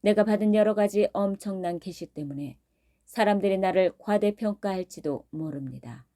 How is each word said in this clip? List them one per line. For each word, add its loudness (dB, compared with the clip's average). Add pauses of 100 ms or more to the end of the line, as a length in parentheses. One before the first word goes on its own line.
내가 4
받은 2
여러 4
가지 2
엄청난 -4
계시 -12
때문에 -10 (480)
사람들이 2
나를 2
과대평가할지도 -2
모릅니다. -10 (100)